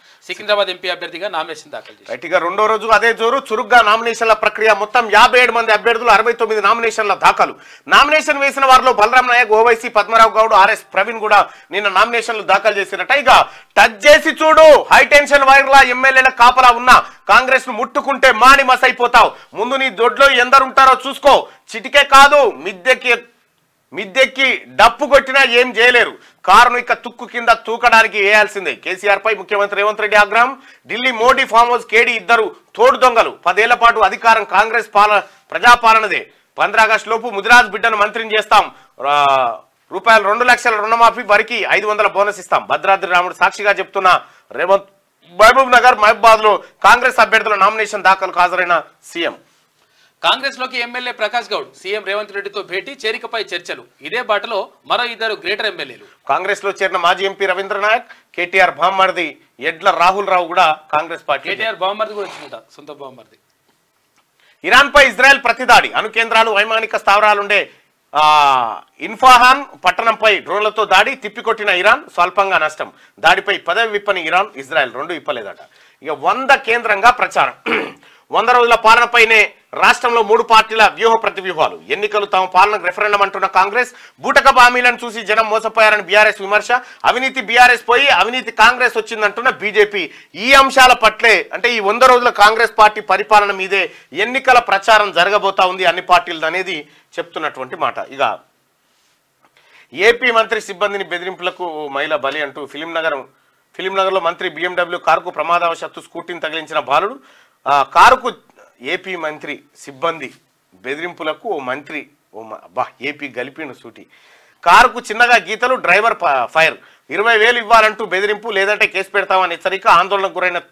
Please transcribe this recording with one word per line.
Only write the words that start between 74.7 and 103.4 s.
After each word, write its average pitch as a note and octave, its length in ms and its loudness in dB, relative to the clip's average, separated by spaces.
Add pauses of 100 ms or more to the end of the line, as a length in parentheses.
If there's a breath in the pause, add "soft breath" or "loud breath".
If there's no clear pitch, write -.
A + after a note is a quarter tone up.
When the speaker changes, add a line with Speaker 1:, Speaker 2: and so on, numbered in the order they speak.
Speaker 2:
రెండు D3+ 200 -10
ఇప్పలేదట. A#2+ 440 -10 (460 soft breath)
ఇక C#3+ 60 -10
వంద F#3+ 400 -4
కేంద్రంగా A3 600 0
ప్రచారం. F3 440 -2 (140)
<clears throat> - 280 -6 (360 soft breath)
వంద G#3 180 0
రోజుల A#3+ 260 2
పాలనపైనే A3+ 800 2 (200)
రాష్ట్రంలో A#3 500 0
మూడు A3 200 0
పార్టీల A3 520 2
వ్యూహ A3+ 200 2
ప్రతివ్యూహాలు. F3+ 720 -4
ఎన్నికలు G#3 360 -4
తమ F#3+ 200 -2
పాలనకు F#3 400 0
referendum G3+ 360 -2
అంటున్న F#3+ 240 -2
కాంగ్రెస్, G3+ 480 -2 (260 loud breath)
బూటకపు B3+ 400 2
హామీలను B3 460 4
చూసి A3+ 160 -10
జనం G#3+ 280 -2
మోసపోయారని G#3+ 520 0
బీఆర్ఎస్ G3+ 400 0
విమర్శ. G3+ 300 -4 (340 loud breath)
అవినీతి B3+ 360 -2
బీఆర్ఎస్ A#3 480 2
పోయి C4 180 2
అవినీతి A3+ 440 -2
కాంగ్రెస్ A#3 460 2
వచ్చిందంటున్న A3 520 -4
బీజేపీ. G3+ 640 -2 (240 loud breath)
ఈ A#3 180 -2
అంశాల C4+ 400 4
పట్లే, G#3+ 600 0
అంటే A#3 200 -4
ఈ A3 60 -4
వంద G#3 220 -2
రోజుల B3 280 4
కాంగ్రెస్ A3 500 2
పార్టీ G#3+ 220 4
పరిపాలన G3+ 500 0
మీదే F#3+ 400 -4 (220 loud breath)
ఎన్నికల B3+ 460 0
ప్రచారం G#3 520 0
జరగబోతా F#3+ 540 0
ఉంది F#3 200 -6
అన్ని F3 160 -2
పార్టీలది E3+ 440 -2
అనేది F3 420 -8 (320 soft breath)
చెప్తున్నటువంటి D3+ 560 -10
మాట. C#3 220 -6
ఇక A2+ 420 -6 (1500 soft breath)
ఏపీ A#3 380 0
మంత్రి A3 300 -2
సిబ్బందిని G3 420 -6
బెదిరింపులకు F3 640 -10
ఓ D3+ 220 -10
మహిళ D3 280 -6
బలి C#3 260 -6
అంటూ C#3 240 -10
ఫిలిం D#3+ 280 -14
నగరం, D3+ 340 -6 (480)